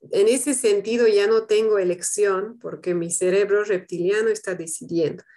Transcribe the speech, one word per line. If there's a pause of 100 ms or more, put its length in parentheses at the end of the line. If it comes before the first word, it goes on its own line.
(120)
en
ese
sentido
ya
no
tengo
elección
porque
mi
cerebro
reptiliano
está
decidiendo. (140)